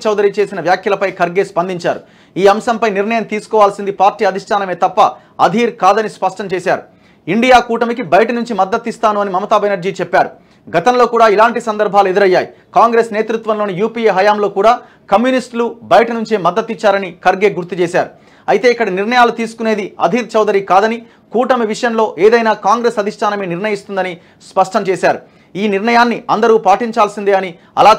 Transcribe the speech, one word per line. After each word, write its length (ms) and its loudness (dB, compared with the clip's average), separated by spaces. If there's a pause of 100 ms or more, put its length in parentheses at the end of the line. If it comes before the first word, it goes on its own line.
చౌదరి 320 0
చేసిన 220 -4
వ్యాఖ్యలపై 500 -2
ఖర్గే 320 -2
స్పందించారు. 560 -4 (380)
ఈ 100 4
అంశంపై 420 0
నిర్ణయం 340 -2
తీసుకోవాల్సింది 680 -2
పార్టీ 340 0
అధిష్టానమే 480 -2
తప్ప 280 0 (420)
అధీర్ 320 0
కాదని 340 2
స్పష్టం 360 -6
చేశారు. 360 -2 (460)
ఇండియా 320 4
కూటమికి 420 -2
బయట 300 2
నుంచి 220 -6
మద్దతిస్తాను 680 -2
అని 80 -4
మమతా 280 -2
బెనర్జీ 340 -2
చెప్పారు. 380 -2 (480)
గతంలో 280 2
కూడా 220 4
ఇలాంటి 340 2
సందర్భాలు 460 0
ఎదురయ్యాయి. 420 2 (260)
కాంగ్రెస్ 380 2
నేతృత్వంలోని 600 -4
యూపీఏ 360 -2
హయాంలో 400 2
కూడా 300 2 (320)
కమ్యూనిస్టులు 720 0
బయట 280 2
నుంచే 260 -4
మద్దతిచ్చారని 880 -2
ఖర్గే 240 2
గుర్తు 260 -6
చేశారు. 340 -2 (400)
అయితే 220 2
ఇక్కడ 180 -2
నిర్ణయాలు 420 2
తీసుకునేది 680 -6
అధీర్ 360 0
చౌదరి 260 2
కాదని, 440 0 (280)
కూటమి 320 0
విషయంలో 540 -2
ఏదైనా 340 4
కాంగ్రెస్ 460 -2
అధిష్టానమే 460 -4
నిర్ణయిస్తుందని 720 -6 (320)
స్పష్టం 320 0
చేశారు. 380 0 (360)
ఈ 120 -2
నిర్ణయాన్ని 640 0
అందరూ 280 2
పాటించాల్సిందే 760 0
అని, 220 -2 (220)
అలా 220 6